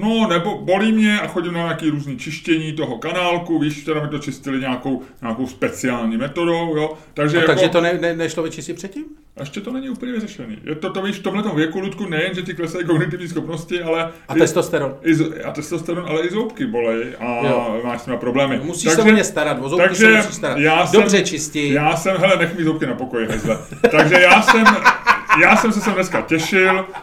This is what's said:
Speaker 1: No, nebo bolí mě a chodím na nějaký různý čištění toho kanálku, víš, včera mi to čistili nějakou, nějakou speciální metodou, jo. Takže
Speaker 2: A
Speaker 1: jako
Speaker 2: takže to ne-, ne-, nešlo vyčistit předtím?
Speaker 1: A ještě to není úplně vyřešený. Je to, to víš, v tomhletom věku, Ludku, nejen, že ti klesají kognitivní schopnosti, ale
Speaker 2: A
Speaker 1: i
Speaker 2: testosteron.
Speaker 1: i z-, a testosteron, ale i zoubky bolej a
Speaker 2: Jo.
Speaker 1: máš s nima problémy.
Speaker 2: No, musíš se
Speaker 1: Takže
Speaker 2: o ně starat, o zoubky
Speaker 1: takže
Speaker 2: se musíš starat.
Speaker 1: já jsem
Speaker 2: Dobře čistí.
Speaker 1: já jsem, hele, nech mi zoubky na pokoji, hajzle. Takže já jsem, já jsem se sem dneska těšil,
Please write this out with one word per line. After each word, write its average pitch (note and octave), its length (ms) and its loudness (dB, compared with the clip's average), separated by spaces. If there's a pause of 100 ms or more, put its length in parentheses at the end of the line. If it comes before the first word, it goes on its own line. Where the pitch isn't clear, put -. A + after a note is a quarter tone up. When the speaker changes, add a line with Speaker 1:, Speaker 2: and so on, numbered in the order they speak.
Speaker 1:
No, A3 260 2
nebo F3 340 0
bolí G3 300 2
mě G#3+ 280 2
a - 80 -6
chodím F3 260 -4
na E3+ 60 -4
nějaký D#3+ 300 -2
různý C#3 280 -4
čištění D#3 560 -4
toho C3 240 -6
kanálku, E3+ 640 -2
víš, D3 220 -2
včera D3+ 220 -2
mi D3 40 -4
to D3 120 -6
čistili C3+ 400 -6
nějakou, B2+ 420 -4 (200)
nějakou A#2+ 260 -4
speciální A#2 720 -4
metodou, E3 600 -2
jo. D#3 160 -2 (200)
Takže D3+ 240 0
Speaker 2:
A E3 40 4
Speaker 1:
jako D#3+ 100 6
Speaker 2:
takže E3+ 180 4
to E3+ 120 4
ne-, F3 200 2
ne-, E3+ 140 0
nešlo E3 280 -4
vyčistit D#3+ 320 -8
předtím? A#3+ 280 -12 (340)
Speaker 1:
A - 20 -12
ještě G3+ 220 -10
to B3 100 -10
není C4 180 -8
úplně B3 220 -8
vyřešený. D3 520 -8
Je D3+ 120 -8
to, F#3 140 -6
to F#3+ 120 -6
víš, G3 180 -4
v - 40 -10
tomhletom G3 320 -4
věku, D#3+ 240 -2
Ludku, G3 300 -6
nejen, E3+ 260 -2
že F#3 60 -6
ti F3+ 120 -8
klesají E3+ 320 -6
kognitivní F3 420 0
schopnosti, D#3 540 -6
ale E3 280 -2 (180)
Speaker 2:
A - 80 -6
Speaker 1:
i E3 40 4
Speaker 2:
testosteron. D#3+ 600 0
Speaker 1:
i D#3+ 140 2
z-, D3+ 180 0 (120)
a - 60 -6
testosteron, E3+ 560 -8
ale D#3 140 -2
i F3 100 -2
zoubky G#3+ 340 -4
bolej A2+ 380 -2 (160)
a A#2+ 280 -4
Speaker 2:
Jo. A#2+ 360 -2
Speaker 1:
máš A#2+ 180 -6
s - 40 -18
nima B2 120 -4
problémy. B2+ 400 -2
Speaker 2:
No, C3+ 60 -8
musíš E3+ 280 -4
se - 60 4
Speaker 1:
Takže G#3+ 160 6
Speaker 2:
o - 20 8
ně G3+ 80 4
starat, D3+ 380 -2
o C3+ 80 -6
zoubky F3+ 180 4
Speaker 1:
takže G#3+ 180 4
Speaker 2:
se A3 120 8
musíš - 180 -2
starat. C#3+ 220 -4
Speaker 1:
já D#3 300 2
jsem E3+ 140 6
Speaker 2:
Dobře G3 220 4
čistí. D3 500 -2
Speaker 1:
já D3+ 220 2
jsem, F#3+ 220 -2
hele, F#3 200 4
nech E3+ 200 -2
mi E3+ 60 -2
zoubky D#3 220 0
na B2 80 -2
pokoji, B2 240 -6 (100)
hajzle. A2 300 -2 (340)
Takže D3+ 300 6
já F#3 200 8
jsem, A3+ 240 6 (760)
já F#3+ 140 6
jsem A3 160 4
se G3+ 100 -2
sem G3+ 120 0
dneska F#3 280 -2
těšil, F#3+ 640 2 (180)